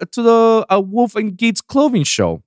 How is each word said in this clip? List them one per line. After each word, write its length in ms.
to 100
the, 480
uh, 120
Wolf 340
and 220
Gates 240
clothing 420
show. 440